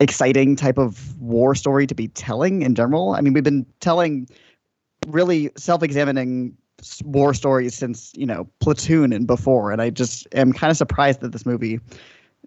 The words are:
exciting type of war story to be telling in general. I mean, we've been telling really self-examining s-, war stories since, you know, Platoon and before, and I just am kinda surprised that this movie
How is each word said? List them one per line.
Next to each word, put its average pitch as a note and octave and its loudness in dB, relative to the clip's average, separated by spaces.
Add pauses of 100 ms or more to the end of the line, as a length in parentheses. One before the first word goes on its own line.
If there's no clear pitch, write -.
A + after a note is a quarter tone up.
exciting C3+ 2
type C3+ 0
of - -4
war A#2+ 2
story C#3 0
to - -8
be A2 -6
telling E3 -4
in B2+ 2
general. D3+ 0
I - -2
mean, C#3 2
we've C#3 2
been C#3 0 (140)
telling E3 0 (760)
really D#3+ 2
self-examining C#3 0 (240)
s-, - -18
war C#3 2
stories C3 0
since, - -8
you C#3 -6
know, F#2 -6 (120)
Platoon D3+ 2
and A2 -2
before, A#2 0
and A2 -2
I A#2+ 0
just - -6
am C3 4
kinda G#3+ 2
surprised C#3 0
that A#2+ -8
this - -10
movie A2+ -4 (680)